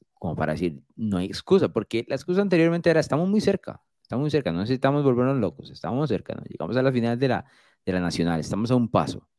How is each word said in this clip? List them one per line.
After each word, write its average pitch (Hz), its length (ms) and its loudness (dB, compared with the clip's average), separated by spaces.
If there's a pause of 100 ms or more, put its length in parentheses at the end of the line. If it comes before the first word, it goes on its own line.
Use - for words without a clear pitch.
(140)
como - 200 -6
para 78 180 -2
decir, 80 300 -4 (140)
"No 104 220 -2
hay 90 80 -2
excusa", - 420 2
porque 113 400 -2
la - 80 -4
excusa 180 260 -2
anteriormente 170 480 2
era, 160 100 4
"Estamos 160 280 0
muy 208 120 2
cerca, - 400 -2 (220)
estamos 117 200 -4
muy 151 80 0
cerca, 139 200 0
no 85 100 -2
necesitamos 135 440 0
volvernos 131 340 2
locos, 95 320 -4
estamos 120 380 -4
cerca, - 260 -4
¿no? - 80 -12
Llegamos 95 340 -6
a 127 60 2
la 135 80 4
final 120 280 0
de 131 100 2
la, 110 160 -2 (400)
de 92 80 -2
la 90 80 2
Nacional, 85 400 0
estamos 101 320 -2
a - 20 2
un 120 140 2
paso, - 400 -2 (100)